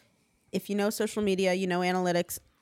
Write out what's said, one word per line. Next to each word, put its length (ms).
if 180
you 60
know 120
social 320
media, 320
you 140
know 140
analytics, 580